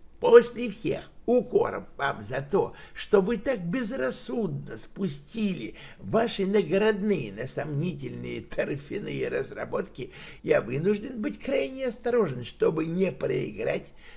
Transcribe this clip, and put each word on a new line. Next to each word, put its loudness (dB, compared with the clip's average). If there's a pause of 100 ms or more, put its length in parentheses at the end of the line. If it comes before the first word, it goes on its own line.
(200)
После 10
всех -6 (160)
укоров 2 (100)
вам -2
за -4
то, 0 (180)
что 4
вы 2
так -2
безрассудно -4
спустили -6 (240)
ваши 0
наградные 2
на -8
сомнительные -4
торфяные -4
разработки, -6 (320)
я 4
вынужден -2
быть -4
крайне -2
осторожен, 0
чтобы 0
не 0
проиграть -4 (260)